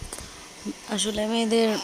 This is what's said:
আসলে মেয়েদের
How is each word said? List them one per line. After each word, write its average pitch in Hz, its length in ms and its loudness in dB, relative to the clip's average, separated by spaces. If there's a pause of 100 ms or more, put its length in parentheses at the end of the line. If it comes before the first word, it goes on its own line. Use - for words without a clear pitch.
(880)
আসলে 214 380 0
মেয়েদের 226 420 4 (140)